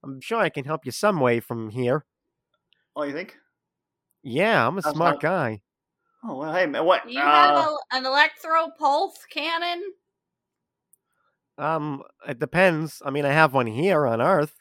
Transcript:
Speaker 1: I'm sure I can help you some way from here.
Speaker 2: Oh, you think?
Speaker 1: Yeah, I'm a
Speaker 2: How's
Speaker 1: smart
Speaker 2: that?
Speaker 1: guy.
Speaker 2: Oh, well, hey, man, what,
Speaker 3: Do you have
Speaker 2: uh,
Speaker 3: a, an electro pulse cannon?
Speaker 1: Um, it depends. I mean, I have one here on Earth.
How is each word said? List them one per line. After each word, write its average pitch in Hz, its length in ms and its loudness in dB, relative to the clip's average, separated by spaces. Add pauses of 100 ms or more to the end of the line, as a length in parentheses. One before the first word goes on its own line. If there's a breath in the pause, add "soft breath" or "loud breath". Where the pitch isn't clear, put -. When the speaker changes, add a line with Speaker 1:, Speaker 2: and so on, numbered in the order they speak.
Speaker 1:
I'm 135 160 -14
sure 226 180 -4
I 185 120 2
can 139 160 -8
help 156 180 -6
you 127 80 -10
some 202 260 0
way 120 220 4
from 113 300 -8
here. 127 340 -2 (880)
Speaker 2:
Oh, 151 100 -6
you 143 100 -8
think? 175 240 -14 (840)
Speaker 1:
Yeah, 139 460 0
I'm 165 80 -4
a 196 80 -8
Speaker 2:
How's 151 80 -2
Speaker 1:
smart 156 300 0
Speaker 2:
that? 147 40 -2
Speaker 1:
guy. 139 360 -2 (600)
Speaker 2:
Oh, 202 140 -10
well, 151 160 -8
hey, 180 140 0
man, 143 180 -4
what, 180 220 2
Speaker 3:
Do 240 80 -12
you 262 60 -2
have 294 360 6
Speaker 2:
uh, 311 140 2 (220)
Speaker 3:
a, 254 40 -2
an 262 80 -4
electro 311 640 0 (100)
pulse 302 400 0 (120)
cannon? 339 520 -6 (1700)
Speaker 1:
Um, 151 460 -4 (260)
it 139 100 -6
depends. 160 680 0
I 143 60 -6
mean, 143 140 -2
I 139 80 2
have 151 220 4
one 127 120 2
here 147 400 0
on 113 140 0
Earth. 151 400 2